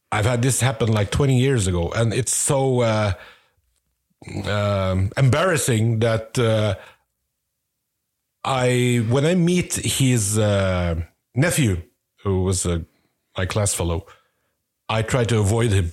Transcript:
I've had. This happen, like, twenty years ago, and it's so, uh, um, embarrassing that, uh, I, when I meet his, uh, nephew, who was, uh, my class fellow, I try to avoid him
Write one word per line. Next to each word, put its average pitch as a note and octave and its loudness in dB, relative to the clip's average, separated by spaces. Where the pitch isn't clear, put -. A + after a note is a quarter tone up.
I've G2+ 0
had. A#2+ 0
This B2+ 0
happen, A#2 0
like, G#2 0
twenty C3+ 2
years B2+ 2
ago, E2+ -2
and A2+ 0
it's A#2+ -2
so, C3+ 0
uh, G#2+ 0
um, G2 0
embarrassing C3+ 2
that, A2+ -2
uh, A2 0
I, B2 0
when C3+ 2
I E3+ 2
meet F3 0
his, A2 0
uh, F#2+ 0
nephew, B2 0
who F#2+ 0
was, F#2 -2
uh, F2 -2
my F#2+ -2
class G2+ -2
fellow, E2+ -4
I A2 -2
try B2+ 0
to A2+ 0
avoid A2 0
him F#2+ 0